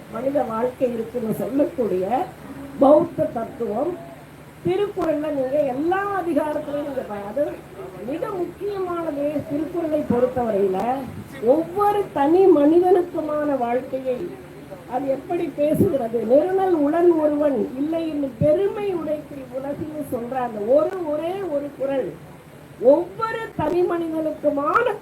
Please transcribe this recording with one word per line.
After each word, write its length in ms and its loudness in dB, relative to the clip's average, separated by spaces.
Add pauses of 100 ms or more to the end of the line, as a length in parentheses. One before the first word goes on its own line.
(120)
மனித 300 0
வாழ்க்கை 500 -2
இருக்குன்னு 420 -4
சொல்லக்கூடிய 920 0 (540)
பௌத்த 560 6
தத்துவம் 640 -4 (720)
திருக்குறள்ல 640 0
நீங்க 320 0
எல்லா 580 0
அதிகாரத்திலையும் 640 -2
நீங்க 240 -6
பா-, 180 -8
அது 220 -2 (560)
மிக 240 -4
முக்கியமானது. 1040 -4 (180)
திருக்குறளை 600 -2
பொறுத்தவரையில 680 2 (640)
ஒவ்வொரு 600 2 (100)
தனி 320 6 (100)
மனிதனுக்குமான 1000 4
வாழ்க்கையை 880 -4 (460)
அது 180 -2
எப்படி 500 -2
பேசுகிறது? 680 2
"நெருநல் 480 4
உளன் 460 4
ஒருவன் 560 2
இல்லை 320 -2
என்னும் 300 -4
பெருமை 560 2
உடைத்து 420 -6
உலகின்னு" 800 -8
சொல்ற 200 -6
அந்த 380 -2
ஒரு, 380 2
ஒரே 300 -2 (100)
ஒரு 280 -4
குறள் 300 -2 (720)
ஒவ்வொரு 580 4 (180)
தனி 260 0
மனிதனுக்குமான 1200 0